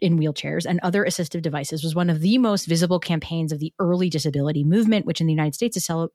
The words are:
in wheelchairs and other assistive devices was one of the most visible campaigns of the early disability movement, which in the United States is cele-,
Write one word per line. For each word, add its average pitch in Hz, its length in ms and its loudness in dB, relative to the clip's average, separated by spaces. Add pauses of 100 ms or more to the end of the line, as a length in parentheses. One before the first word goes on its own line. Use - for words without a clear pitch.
in 170 180 4
wheelchairs 151 480 -2
and 175 160 0
other 180 220 2
assistive 175 380 -4
devices 147 420 -4
was 160 100 -2
one 175 160 2
of 156 100 2
the 202 180 4
most 214 280 2
visible 170 320 2
campaigns 165 540 -4
of 147 80 -6
the 156 180 -6
early 180 320 2
disability 147 540 0
movement, 208 420 4
which 160 140 -2
in 165 80 2
the 160 40 2
United 151 220 0
States 233 220 -2
is 185 80 -4
cele-, 165 300 -2